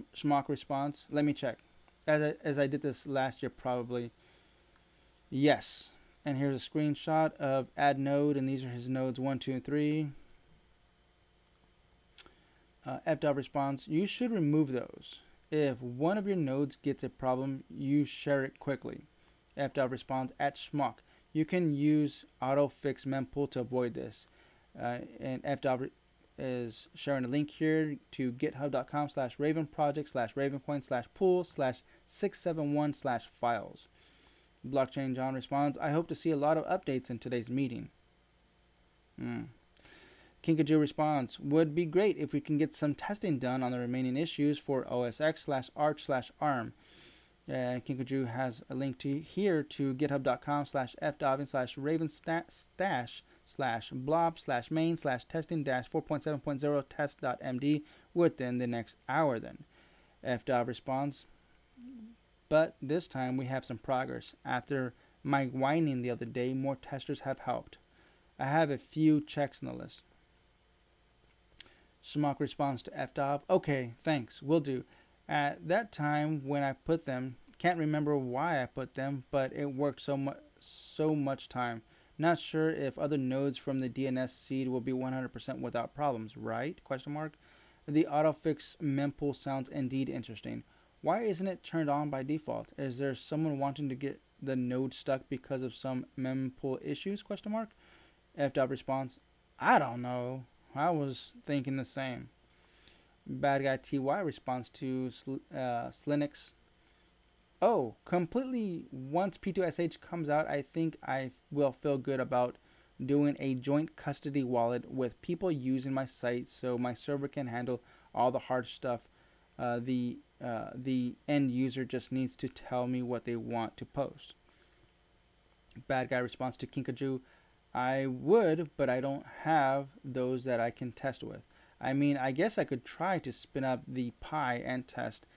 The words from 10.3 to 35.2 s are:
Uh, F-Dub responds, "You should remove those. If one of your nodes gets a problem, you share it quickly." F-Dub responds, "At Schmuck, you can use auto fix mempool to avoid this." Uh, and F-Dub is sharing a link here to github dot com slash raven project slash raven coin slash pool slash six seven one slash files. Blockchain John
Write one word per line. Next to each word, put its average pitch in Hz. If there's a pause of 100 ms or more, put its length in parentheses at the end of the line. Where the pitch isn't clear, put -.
Uh, 131
F-Dub 147
responds, 139
"You 160
should 233
remove 151
those. - (320)
If 143
one 131
of 196
your 196
nodes 139
gets 139
a 127
problem, 135
you 143
share 139
it -
quickly." 135 (500)
F-Dub 135
responds, 131
"At 143
Schmuck, - (340)
you 156
can 170
use 151 (160)
auto 139
fix -
mempool 135
to 131
avoid 123
this." 123 (540)
Uh, 120 (200)
and 131
F-Dub 131 (480)
is 123
sharing 135
a -
link 147
here 156 (140)
to 127
github 139
dot 131
com 147
slash 131
raven 156
project 147
slash 117
raven 139
coin 143
slash 123 (100)
pool 180
slash 131 (240)
six -
seven 156
one 147
slash 123
files. - (800)
Blockchain 131
John 131